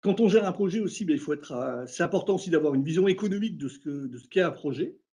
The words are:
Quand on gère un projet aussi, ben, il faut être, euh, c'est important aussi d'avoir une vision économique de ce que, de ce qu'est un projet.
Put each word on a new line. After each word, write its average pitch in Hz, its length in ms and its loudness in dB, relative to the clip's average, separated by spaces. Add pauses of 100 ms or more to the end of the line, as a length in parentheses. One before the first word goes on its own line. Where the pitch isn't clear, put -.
Quand 196 180 2
on 226 80 6
gère 202 200 4
un 180 40 -2
projet 196 280 0
aussi, 208 260 -4
ben, 156 80 2
il 143 60 0
faut 151 140 -4
être, 147 180 -8
euh, 127 340 -6
c'est - 160 -6
important 190 340 0
aussi 180 140 -4
d'avoir 151 240 4
une 135 100 2
vision 170 240 2
économique 196 500 0
de 139 100 -6
ce - 100 -10
que, 143 300 -8
de 123 100 -10
ce 120 100 -18
qu'est 185 140 2
un 165 100 2
projet. 143 460 -6 (160)